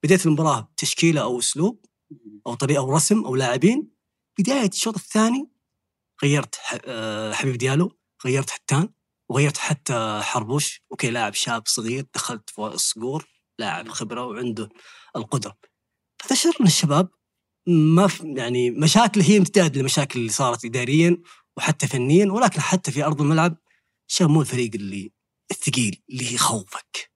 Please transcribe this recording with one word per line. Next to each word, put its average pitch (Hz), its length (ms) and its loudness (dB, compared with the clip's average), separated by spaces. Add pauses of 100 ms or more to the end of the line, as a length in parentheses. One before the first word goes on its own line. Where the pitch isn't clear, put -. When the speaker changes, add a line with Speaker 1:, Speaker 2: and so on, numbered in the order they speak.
Speaker 1:
بداية 180 240 4
المباراة 156 340 2
بتشكيلة 151 600 -2
أو 123 160 -2
أسلوب 170 460 -2 (260)
Speaker 2:
مم. 107 360 -20
Speaker 1:
أو 117 80 -6
طريقة 143 240 0
أو 135 180 0
رسم 208 280 2
أو 127 120 -4
لاعبين. 131 520 2 (500)
بداية 233 300 2
الشوط 220 280 -4
الثاني 233 520 0 (720)
غيرت 143 340 0
ح-، - 280 -10
آه، 110 480 -6
حبيب 127 240 -2
ديالو، 135 420 0 (260)
غيرت 131 260 -2
حتان، 156 380 -2 (400)
وغيرت 143 280 0
حتى 110 680 -4
حربوش. 123 680 -4
أوكي، 123 200 -4
لاعب 113 240 -4
شاب 117 320 -4
صغير، 123 480 -4
دخلت - 360 -8
فوق - 220 -10
الصقور، 135 560 -6 (300)
لاعب 214 280 -8
Speaker 2:
مم. 226 60 -18
Speaker 1:
خبرة 127 340 -10
وعنده 120 420 -8 (480)
القدرة. 110 420 -6 (600)
فتشعر 320 420 0
إن 233 60 6
الشباب 160 420 2 (580)
ما 165 400 6
في، 160 300 -4
يعني 123 340 0
مشاكل 196 500 4
هي 196 180 6
امتداد 170 380 4
للمشاكل 135 440 -2
اللي 113 120 -4
صارت 120 320 -2
إداريًا 139 580 2 (340)
وحتى - 300 -2
فنيًا، 143 400 4
ولكن 202 340 2
حتى 185 300 -2
في 143 140 -2
أرض 147 160 -2
الملعب 160 360 2 (520)
الشباب 170 220 4
مو 156 100 6
الفريق 123 340 -2
اللي 98 380 -8 (380)
الثقيل 123 600 -2
اللي 120 240 -8
يخوفك. - 800 -4